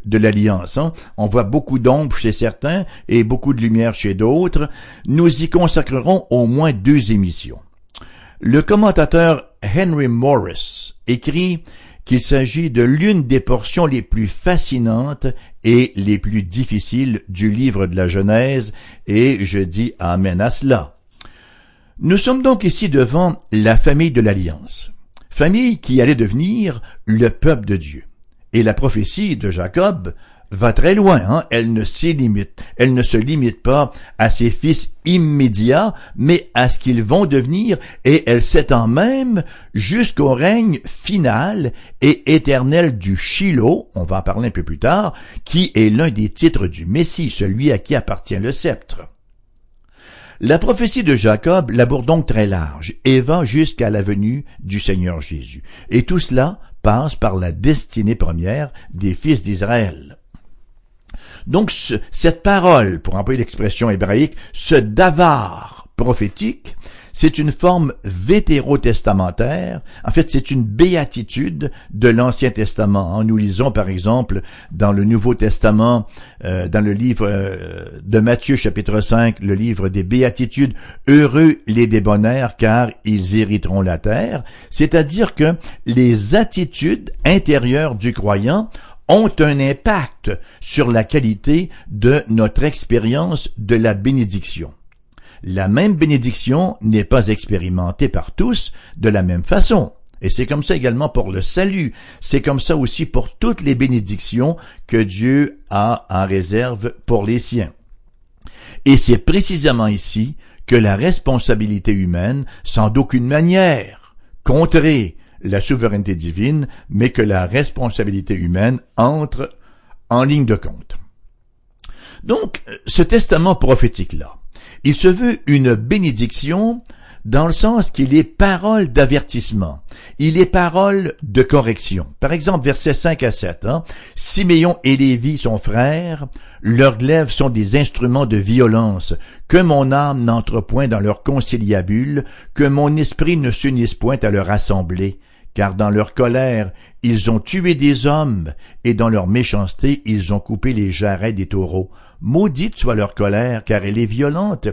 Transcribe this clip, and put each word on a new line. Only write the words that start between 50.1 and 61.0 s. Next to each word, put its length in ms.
La 220
prophétie 420
de 140
Jacob 560
l'aborde 340
donc 180
très 220
large 480
et 160
va 240
jusqu'à 460
la 100
venue 440
du 180
Seigneur 420
Jésus. 440
Et 140
tout 160
cela 400
passe 340
par 180
la 160
destinée 640
première 560
des 200
fils 280
d'Israël. 760